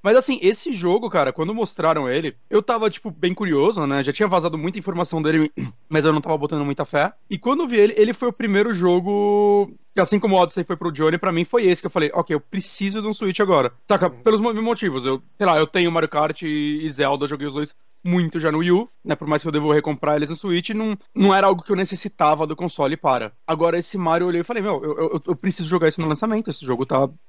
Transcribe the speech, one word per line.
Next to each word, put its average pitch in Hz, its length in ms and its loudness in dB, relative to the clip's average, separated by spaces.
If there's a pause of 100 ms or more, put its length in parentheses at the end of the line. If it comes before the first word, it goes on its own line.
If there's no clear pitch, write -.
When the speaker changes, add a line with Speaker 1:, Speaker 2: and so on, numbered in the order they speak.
Speaker 1:
Mas 220 120 6
assim, 254 240 2
esse 220 320 0
jogo, 185 360 0
cara, 143 220 2
quando 175 240 -4
mostraram 156 540 0
ele, 123 260 -2 (140)
eu 214 120 2
tava, 220 280 0
tipo, - 200 -8
bem 180 240 -2
curioso, 175 540 0
né? 139 160 0
Já 143 80 -2
tinha 208 160 0
vazado 170 300 0
muita 170 200 -6
informação 170 440 -4
dele, 156 340 2
<clears throat> - 320 -12
mas 151 160 0
eu 160 80 4
não 151 80 2
tava 156 180 -2
botando 147 280 -4
muita 143 180 -4
fé. 151 300 0 (160)
E 190 80 -6
quando 277 260 -2
eu 269 60 -2
vi 233 80 0
ele, 208 180 6
ele 220 180 4
foi 247 140 -4
o 240 60 -2
primeiro 214 400 0
jogo 202 1000 2 (240)
que, 196 60 2
assim 196 180 2
como 190 160 2
o 185 60 6
Odyssey 175 240 0
foi 175 100 -6
pro 170 160 -6
Johnny, 156 260 2
pra 190 140 -2
mim 165 140 0
foi 240 220 2
esse 180 140 2
que - 60 -16
eu - 40 -6
falei, 151 220 0
"Ok, 165 220 -2
eu 143 60 -2
preciso 196 600 -6
de 208 60 -6
um 214 60 -4
Switch 196 260 -4
agora." 165 320 2 (160)
Saca? 185 220 2
Speaker 2:
Uhum. 123 140 -10
Speaker 1:
Pelos 214 180 4
mo-, 233 200 -2
motivos. 185 440 -4
Eu, 135 160 -2 (160)
sei 208 100 0
lá, 160 100 4
eu 156 100 4
tenho 175 220 0
Mario 160 200 0
Kart 156 320 -2
e, 151 440 -4
e 151 60 -6
Zelda, 139 320 -2
eu 139 60 -4
joguei 143 180 -8
os 135 60 -8
dois 147 200 -6 (300)
muito 175 380 0
já 156 100 0
no 151 60 0
Wii 175 160 2
U, 220 160 2 (160)
né? 151 100 0
Por 156 140 -12
mais 151 120 0
que 165 60 -6
eu 151 60 -4
devo 151 180 0
recomprar 151 460 0
eles 147 120 -4
no 170 60 -8
Switch, 180 360 -4
não, 214 260 -4 (180)
não 196 180 4
era 196 140 4
algo 185 160 0
que - 80 -6
eu 185 60 2
necessitava 160 680 0
do 151 120 -8
console 156 400 -2
para. 120 340 -2 (160)
Agora, 165 300 0
esse 175 200 -6
Mario, 170 280 0
eu - 40 0
olhei 170 120 0
e - 20 -4
falei, 233 180 -6
Meu, 185 220 -4
eu, 151 140 -4 (160)
eu, 156 140 -4
eu 175 100 -2
preciso 175 320 -4
jogar 165 180 2
isso 160 140 0
no 160 80 -2
lançamento, 214 400 -2
esse 147 160 -10
jogo 127 200 -2
tá 135 220 0 (220)